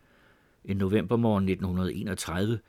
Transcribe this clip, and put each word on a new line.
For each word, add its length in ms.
En 120
novembermorgen 680
nitten 220
hundrede 280
enogtredive 640